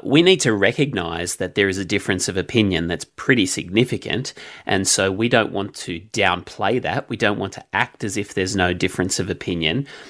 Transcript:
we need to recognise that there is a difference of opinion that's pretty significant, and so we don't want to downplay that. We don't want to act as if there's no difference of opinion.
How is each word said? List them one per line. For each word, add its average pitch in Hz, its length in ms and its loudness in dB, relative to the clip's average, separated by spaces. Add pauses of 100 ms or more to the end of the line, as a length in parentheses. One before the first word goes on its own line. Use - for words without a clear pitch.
we 151 200 6
need 185 180 6
to 117 140 2
recognise 95 800 0
that 90 180 -6
there 101 140 4
is 92 80 0
a 98 80 -4
difference 95 460 -2
of 95 80 -2
opinion 90 480 2
that's 85 180 -4
pretty 123 400 0
significant, 101 880 -2 (320)
and 95 240 0
so 98 240 2
we 110 160 0
don't 117 240 2
want 98 220 -6
to 92 260 -10 (140)
downplay 98 640 0
that. 80 300 -4
We 110 80 -6
don't 104 200 2
want 95 160 -6
to - 100 -16 (100)
act 117 300 -2
as 101 120 -6
if 101 160 -6
there's 95 240 -2
no 90 160 4
difference 90 480 -2
of 87 80 -4
opinion. 87 580 -2 (240)